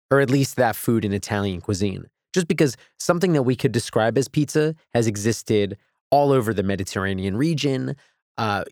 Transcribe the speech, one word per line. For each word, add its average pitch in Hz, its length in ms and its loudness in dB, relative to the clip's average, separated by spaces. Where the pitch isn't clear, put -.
or 139 100 6
at 135 80 2
least 139 280 0
that 120 180 2
food 113 300 0
in 101 80 -2
Italian 101 480 -2
cuisine, 95 460 -4
just 180 160 0
because 156 280 2
something 175 360 2
that 135 100 2
we 127 100 2
could 123 160 0
describe 113 480 0
as 156 80 2
pizza 151 480 0
has 120 140 2
existed 104 720 0
all 143 220 4
over 117 200 2
the 95 120 -2
Mediterranean 95 720 -2
region, 135 580 -2
uh, 104 340 -2